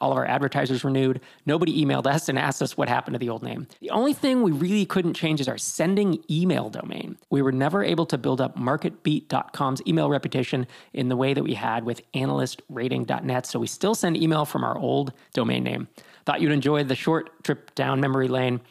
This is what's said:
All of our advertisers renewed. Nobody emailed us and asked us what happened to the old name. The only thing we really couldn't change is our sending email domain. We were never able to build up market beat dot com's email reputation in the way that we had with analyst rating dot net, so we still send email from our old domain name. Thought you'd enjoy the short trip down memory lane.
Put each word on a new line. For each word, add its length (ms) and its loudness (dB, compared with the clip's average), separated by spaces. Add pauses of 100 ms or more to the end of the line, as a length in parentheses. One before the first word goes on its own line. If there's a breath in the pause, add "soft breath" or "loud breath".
All 120 2
of 40 0
our 80 0
advertisers 580 0
renewed. 380 2 (240 loud breath)
Nobody 400 2
emailed 220 0
us 240 2
and 80 0
asked 240 -2
us 160 -4
what 100 0
happened 280 -2
to 20 -8
the 100 -4
old 140 -6
name. 240 -8 (140 loud breath)
The 100 -10
only 240 2
thing 280 2
we 80 6
really 360 2
couldn't 260 0
change 300 0
is 60 -2
our 100 -4
sending 720 0
email 400 2
domain. 480 -10 (100)
We 140 2
were 100 4
never 320 2
able 220 2
to 100 -2
build 240 0
up 160 -2
market 460 -2
beat 260 0
dot 240 -2
com's 340 -2
email 220 4
reputation 580 0 (280 loud breath)
in 160 -2
the 60 0
way 180 2
that 100 0
we 80 -2
had 320 -2
with 160 -4 (140)
analyst 560 -2
rating 340 -4
dot 220 -2
net, 180 -2
so 140 -6
we 80 -2
still 280 0
send 220 0
email 300 2
from 180 -4
our 140 -2
old 340 0 (220 soft breath)
domain 300 0
name. 240 -4 (360 loud breath)
Thought 160 0
you'd 100 4
enjoy 340 4
the 100 0
short 500 -2
trip 300 -4
down 260 0
memory 280 2
lane. 420 0